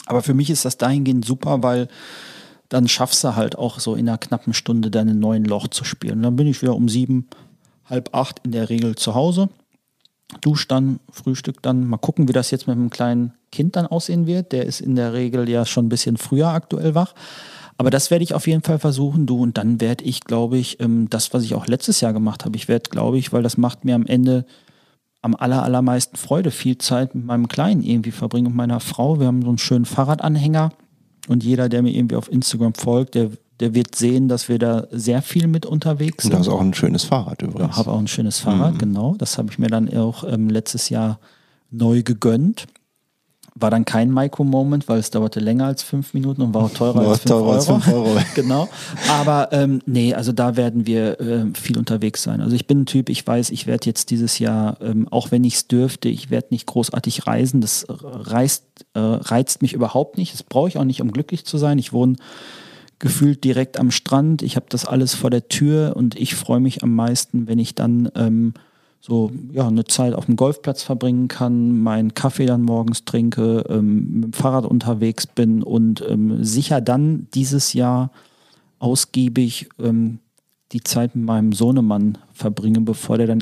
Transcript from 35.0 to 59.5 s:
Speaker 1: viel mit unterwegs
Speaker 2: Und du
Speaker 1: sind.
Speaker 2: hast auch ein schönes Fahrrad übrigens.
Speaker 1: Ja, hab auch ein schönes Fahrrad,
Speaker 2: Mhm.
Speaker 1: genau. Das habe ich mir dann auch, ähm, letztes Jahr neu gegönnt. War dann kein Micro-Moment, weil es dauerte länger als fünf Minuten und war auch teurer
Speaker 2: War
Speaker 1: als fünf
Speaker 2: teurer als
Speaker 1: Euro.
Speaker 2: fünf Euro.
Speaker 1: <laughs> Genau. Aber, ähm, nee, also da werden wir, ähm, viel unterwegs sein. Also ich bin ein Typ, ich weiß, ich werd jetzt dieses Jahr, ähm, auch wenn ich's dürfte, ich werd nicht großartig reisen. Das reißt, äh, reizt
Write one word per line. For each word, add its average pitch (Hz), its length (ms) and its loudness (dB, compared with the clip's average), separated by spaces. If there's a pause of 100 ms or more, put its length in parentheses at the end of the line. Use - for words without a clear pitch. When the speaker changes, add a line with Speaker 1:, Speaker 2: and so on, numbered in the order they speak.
Speaker 1:
viel 165 260 0
mit 160 180 0
unterwegs 151 600 -2
Speaker 2:
Und - 60 0
du 190 60 4
Speaker 1:
sind. - 100 4
Speaker 2:
hast - 60 0
auch 95 80 0
ein 95 120 2
schönes - 300 0
Fahrrad - 380 -6
übrigens. 95 340 -4
Speaker 1:
Ja, - 20 -2
hab 220 100 0
auch 110 120 0
ein 104 80 -2
schönes 110 320 -4
Fahrrad, 107 360 2
Speaker 2:
Mhm. - 40 -4
Speaker 1:
genau. 107 380 0
Das - 200 -4
habe 110 140 -4
ich - 80 -6
mir 120 80 2
dann 110 280 0
auch, 117 280 -2
ähm, 110 260 0
letztes 110 400 -2
Jahr 110 300 -2 (500)
neu 117 340 2
gegönnt. 120 640 0 (920)
War 107 160 0
dann 113 120 2
kein 117 300 2
Micro-Moment, 139 760 0
weil 113 120 0
es 107 100 -4
dauerte 110 320 -2
länger 117 240 2
als 135 180 -4
fünf 139 300 -6
Minuten 135 280 -2
und 117 120 0
war 110 120 2
auch 110 60 0
teurer 120 320 0
Speaker 2:
War 104 60 4
Speaker 1:
als 107 100 4
fünf 127 120 2
Speaker 2:
teurer 110 240 4
als 147 120 2
Speaker 1:
Euro. 135 120 4
Speaker 2:
fünf - 140 4
Euro. 110 240 2 (100)
Speaker 1:
<laughs> - 80 -12
Genau. 139 340 2 (400)
Aber, 147 420 2
ähm, 139 340 2
nee, 123 280 2
also 117 180 -2
da 120 240 0
werden 120 320 0
wir, 113 320 0
ähm, 117 360 -2
viel - 220 -4
unterwegs 110 460 -2
sein. 110 160 -2
Also 113 160 0
ich 120 120 -2
bin 143 140 4
ein 131 40 0
Typ, 131 240 0
ich 120 180 -6
weiß, 117 220 0
ich - 180 -8
werd 120 180 -2
jetzt - 260 -4
dieses 117 280 0
Jahr, 110 420 0
ähm, 110 280 0
auch 117 220 -2
wenn 123 120 4
ich's - 240 0
dürfte, 127 400 0
ich 117 220 -4
werd 123 220 -2
nicht 120 160 -4
großartig - 600 -2
reisen. 127 320 2
Das - 300 -2
reißt, - 720 -4 (300)
äh, 107 60 -4
reizt 113 640 0